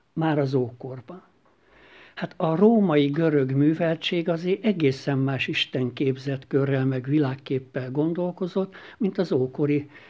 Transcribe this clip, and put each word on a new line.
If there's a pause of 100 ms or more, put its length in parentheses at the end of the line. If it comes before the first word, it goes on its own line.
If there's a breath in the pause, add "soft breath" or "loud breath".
(140)
Már
az
ókorban. (920 soft breath)
Hát
a
római
görög
műveltség
azért
egészen
más
istenképzetkörrel
meg
világképpel
gondolkozott, (220 loud breath)
mint
az
ókori, (200 loud breath)